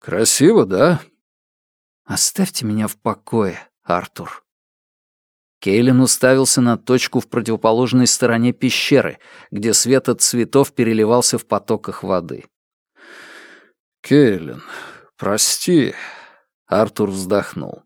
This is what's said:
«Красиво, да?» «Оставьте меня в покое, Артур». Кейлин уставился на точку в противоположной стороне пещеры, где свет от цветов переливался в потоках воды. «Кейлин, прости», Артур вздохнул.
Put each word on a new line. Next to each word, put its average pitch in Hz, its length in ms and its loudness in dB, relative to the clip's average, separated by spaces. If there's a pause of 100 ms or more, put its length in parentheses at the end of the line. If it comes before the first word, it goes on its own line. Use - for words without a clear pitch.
«Красиво, 120 640 2
да?» 120 340 2 (1040)
«Оставьте - 640 -4
меня 107 220 -2
в - 80 -10
покое, 104 640 -4 (240)
Артур». 87 600 -6 (1160)
Кейлин 120 400 2
уставился 131 640 2
на 120 160 2
точку 127 420 0
в - 80 -14
противоположной 117 760 0
стороне 117 460 0
пещеры, 120 680 -2 (320)
где 104 240 -2
свет 127 340 0
от 120 140 -2
цветов 131 500 0
переливался 113 640 2
в - 100 -6
потоках 104 560 -6
воды. 90 440 -6 (1600)
«Кейлин, 95 600 2 (560)
прости», 117 760 0 (720)
Артур 104 440 -2
вздохнул. 95 760 -6